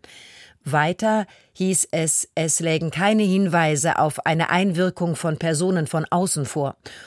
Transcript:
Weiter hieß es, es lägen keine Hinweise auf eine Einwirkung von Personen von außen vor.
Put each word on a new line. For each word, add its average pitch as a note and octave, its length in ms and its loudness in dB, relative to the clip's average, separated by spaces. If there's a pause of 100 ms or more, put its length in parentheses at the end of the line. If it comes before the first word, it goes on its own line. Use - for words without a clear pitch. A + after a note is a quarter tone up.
(680)
Weiter F3+ 600 0 (260)
hieß F#3+ 380 0
es, D#3+ 420 -2
es D#3+ 260 0
lägen D#3+ 300 0
keine G#3 320 2
Hinweise E3+ 800 2
auf D3+ 260 0
eine D#3+ 240 0
Einwirkung F3+ 680 0
von D#3 220 -2
Personen E3 480 0
von D#3+ 240 -2
außen F3 360 0
vor. C#3 300 -4 (320)